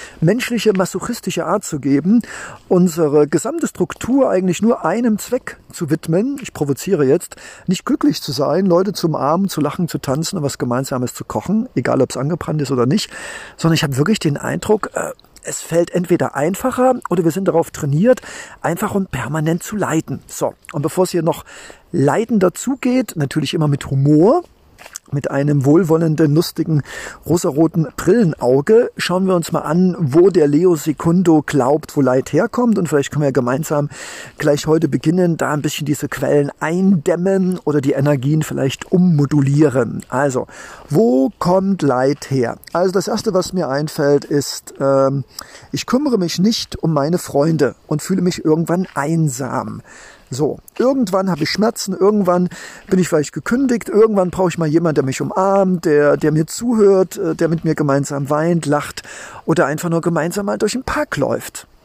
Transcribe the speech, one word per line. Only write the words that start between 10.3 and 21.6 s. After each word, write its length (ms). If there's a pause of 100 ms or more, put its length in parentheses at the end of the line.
und 60
was 140
Gemeinsames 560
zu 120
kochen, 500
egal 260
ob's 160
angebrannt 440
ist 100
oder 140
nicht, 260 (460)
sondern 160
ich 100
habe 140
wirklich 220
den 180
Eindruck, 560
äh, 180 (320)
es 180
fällt 280
entweder 460
einfacher 600 (140)
oder 140
wir 80
sind 160
darauf 240
trainiert, 500 (400)
einfach 320
und 160
permanent 540
zu 120
leiden. 520
So, 260 (180)
und 120
bevor 220
es 60
hier 120
noch 220 (460)